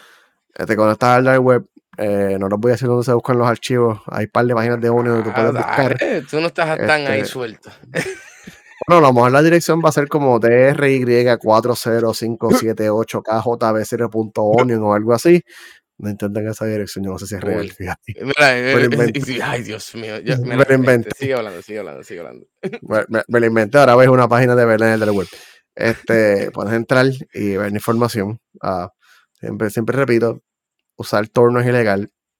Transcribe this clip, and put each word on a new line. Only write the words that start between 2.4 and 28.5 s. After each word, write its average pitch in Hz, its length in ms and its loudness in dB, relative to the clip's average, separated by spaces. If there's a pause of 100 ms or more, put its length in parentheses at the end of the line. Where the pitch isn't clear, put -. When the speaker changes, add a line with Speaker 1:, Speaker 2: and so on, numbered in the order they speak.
Speaker 1:
les 101 100 -2
voy 120 140 2
a - 40 2
decir 127 120 -4
dónde 120 160 0
se 131 80 -2
buscan 120 260 0
los 120 80 2
archivos. 117 640 0
Hay - 180 -6
un 104 60 -10
par 120 140 2
de 123 80 0
páginas 117 260 0
de 117 100 0
Onion 120 320 2
donde - 20 -2
tú 110 80 -6
Speaker 2:
Ah, - 40 -6
Speaker 1:
puedes 117 180 0
buscar. 123 460 -2
Speaker 2:
dale, 208 220 -4
tú - 180 -6
no 165 80 -2
estás 160 300 -4
tan 151 300 0
ahí 135 120 -2
Speaker 1:
Este, 135 60 -4
Speaker 2:
suelto. 117 440 -10 (220)
<laughs> - 960 -12
Speaker 1:
bueno, 165 180 2
a 135 40 4
lo 127 40 4
mejor 123 200 4
la 139 80 4
dirección 165 420 2
va 160 60 2
a - 20 2
ser 143 160 0
como 135 320 2
T 113 80 2 (220)
R 139 240 0
Y 123 320 2 (160)
cuatro 113 340 2
cero 113 380 0
cinco 117 400 -2
siete 110 360 0
ocho 110 320 -2
K 110 200 -2
J 117 320 -2
B 110 100 -2
cero 117 260 -4
punto 110 340 -4
onion 113 400 2
o 104 100 2
algo 107 200 0
así. 170 300 4 (540)
No 104 120 -8
intenten 104 380 -6
esa 110 180 -8
dirección, 104 380 -6
yo 95 80 -8
no 90 80 -10
sé 98 80 -14
si 101 80 -10
es 98 60 -10
real, 98 220 -4
Speaker 2:
Uy. 82 60 -12
Speaker 1:
fíjate. 92 520 -12
Speaker 2:
Mira, 139 360 2
eh, 123 60 -4
Speaker 1:
Me 131 120 0
lo 120 40 2
Speaker 2:
eh, 123 60 2
Speaker 1:
inventé. 120 340 0 (140)
Speaker 2:
y, - 20 -8
y, 113 60 -8
ay, 120 220 -6
Dios 104 320 -14
mío. 107 240 -12
Yo, 120 180 -4
Speaker 1:
Me 123 180 -6
Speaker 2:
mira, 135 140 4
Speaker 1:
lo 135 60 4
inventé. 127 340 2
Speaker 2:
este, - 160 -10
sigue 135 80 -4
hablando, 104 280 -6
sigue 107 180 -12
hablando, 73 240 -14
sigue 92 180 -16
hablando. 62 240 -18 (160)
<laughs> - 200 -12
Speaker 1:
Me, 110 180 -2 (100)
me, 110 180 -2
me 117 140 2
lo 117 40 4
inventé, 113 320 2
ahora 127 200 6
ves 127 100 8
una 127 220 4
página 123 260 2
de 123 80 4
Belén 110 340 2
del 107 140 0
Web. 98 160 -2 (480)
Este, 107 760 0
<laughs> - 20 -14
puedes 101 180 -6
entrar 127 360 2 (260)
y 101 240 -4
ver 101 140 -4
la 104 60 -4
información. 113 640 -2 (220)